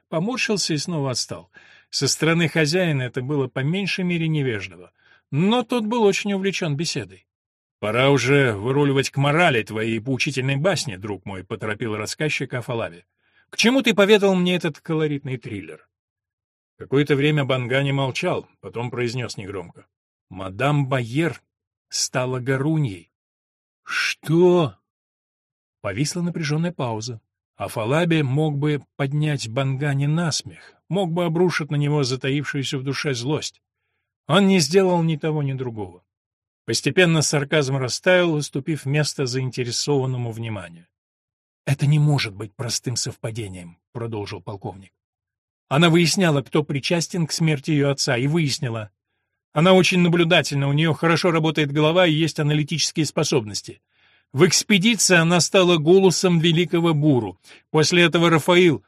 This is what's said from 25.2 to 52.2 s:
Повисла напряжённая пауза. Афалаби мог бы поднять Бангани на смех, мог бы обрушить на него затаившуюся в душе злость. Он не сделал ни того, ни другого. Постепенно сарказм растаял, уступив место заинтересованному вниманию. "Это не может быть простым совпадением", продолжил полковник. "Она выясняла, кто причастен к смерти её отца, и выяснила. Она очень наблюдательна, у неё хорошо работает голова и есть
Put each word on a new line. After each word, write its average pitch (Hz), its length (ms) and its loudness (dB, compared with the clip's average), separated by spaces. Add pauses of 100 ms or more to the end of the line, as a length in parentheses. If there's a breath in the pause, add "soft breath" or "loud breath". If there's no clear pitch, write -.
Повисла 120 400 -6
напряжённая 170 520 -4
пауза. 117 480 -8 (360)
Афалаби 151 640 0
мог 143 360 0
бы 147 240 -2 (140)
поднять 143 520 -2
Бангани 139 580 -2
на 160 240 0
смех, - 440 -10 (140)
мог 175 240 -2
бы 175 120 -2
обрушить 165 460 0
на 151 60 -2
него 147 260 2
затаившуюся 135 760 -4
в 131 40 -8
душе 139 320 -4
злость. 127 480 -6 (640)
Он 190 200 4
не 190 140 4
сделал 175 420 2
ни 160 140 0
того, 156 260 -2
ни 135 100 -4
другого. 113 520 -10 (640)
Постепенно 160 560 2
сарказм 143 540 0
растаял, 170 580 2
уступив 147 520 -6
место 143 400 -2
заинтересованному 127 1040 -2
вниманию. 101 560 -10 (800)
"Это 139 200 0
не 151 120 4
может 143 360 2
быть 101 200 -12
простым 117 420 -6
совпадением", 101 800 -10 (140)
продолжил 110 480 -8
полковник. 98 520 -14 (760)
"Она 165 200 4
выясняла, 165 540 4
кто - 200 0
причастен 165 640 -2
к - 60 -6
смерти 156 380 0
её 143 200 2
отца, 139 260 0
и 123 100 0
выяснила. 131 640 -2 (640)
Она 180 200 6
очень 180 280 6
наблюдательна, 165 680 2
у 139 40 0
неё 156 200 2
хорошо 165 380 2
работает 156 420 0
голова 160 340 4
и 165 60 4
есть 151 260 0